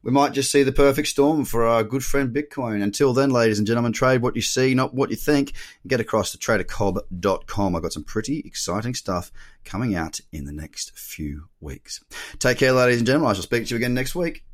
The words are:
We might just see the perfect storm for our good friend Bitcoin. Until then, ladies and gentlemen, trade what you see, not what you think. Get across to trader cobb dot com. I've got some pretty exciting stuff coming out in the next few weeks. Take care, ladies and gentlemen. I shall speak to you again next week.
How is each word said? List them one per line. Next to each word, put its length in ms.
We 80
might 220
just 180
see 100
the 100
perfect 360
storm 380
for 200
our 180
good 200
friend 280
Bitcoin. 520
Until 280
then, 200
ladies 260
and 80
gentlemen, 260
trade 300
what 140
you 80
see, 320
not 180
what 160
you 60
think. 380
Get 120
across 320
to 60
trader 260
cobb 360
dot 280
com. 280
I've 60
got 120
some 100
pretty 360
exciting 540
stuff 380
coming 320
out 240
in 140
the 60
next 440
few 500
weeks. 440
Take 220
care, 140
ladies 260
and 80
gentlemen. 240
I 20
shall 80
speak 240
to 60
you 60
again 180
next 180
week. 400